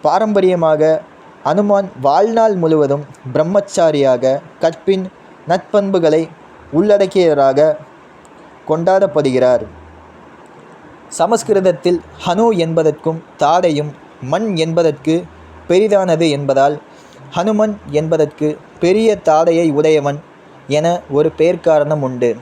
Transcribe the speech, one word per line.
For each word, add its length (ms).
பாரம்பரியமாக 760
அனுமான் 380
வாழ்நாள் 560
முழுவதும் 420
பிரம்மச்சாரியாக 960
கற்பின் 420
நற்பண்புகளை 680
உள்ளடக்கியவராக 920
கொண்டாடப்படுகிறார். 920
சமஸ்கிருதத்தில் 840
ஹனு 220
என்பதற்கும் 580
தாடையும் 520
மண் 160
என்பதற்கு 500
பெரிதானது 680
என்பதால், 420
ஹனுமன் 380
என்பதற்கு 480
பெரிய 440
தாடையை 400
உடையவன் 380
என 200
ஒரு 120
பெயர்க்காரணம் 680
உண்டு. 340